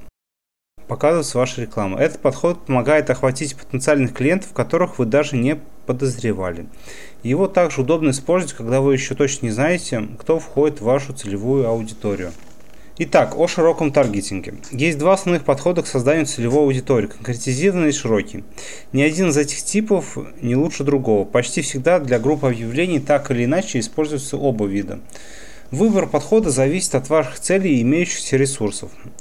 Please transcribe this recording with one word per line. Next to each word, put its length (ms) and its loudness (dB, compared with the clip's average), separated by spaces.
показываться 500 0
ваша 240 -2
реклама. 360 -4
Этот 220 0
подход 460 0
помогает 420 2
охватить 480 -2
потенциальных 560 0
клиентов, 400 0
которых 460 0
вы 80 2
даже 300 2
не 220 2
подозревали. 800 -2
Его 240 2
также 320 2
удобно 300 2
использовать, 420 0
когда 280 0
вы 120 4
ещё 240 0
точно 300 0
не 60 0
знаете, 560 0
кто 200 2
входит 420 0
в 40 -6
вашу 280 2
целевую 560 0
аудиторию. 640 -4
Итак, 380 4
о 120 2
широком 440 2
таргетинге. 600 0
Есть 280 0
два 160 4
основных 300 0
подхода 380 2
к 60 -6
созданию 380 2
целевой 360 2
аудитории: 460 2
конкретизированный 800 0
и 40 4
широкий. 520 -2
Ни 100 4
один 280 4
из 60 2
этих 260 0
типов 540 -2
не 140 0
лучше 300 0
другого. 400 2
Почти 380 0
всегда 360 2
для 220 0
групп 240 2
объявлений 560 0
так 320 0
или 120 0
иначе 360 0
используются 560 -4
оба 300 0
вида. 340 -4
Выбор 340 4
подхода 440 2
зависит 440 2
от 140 -2
ваших 320 0
целей 380 2
и 40 2
имеющихся 540 0
ресурсов. 560 -2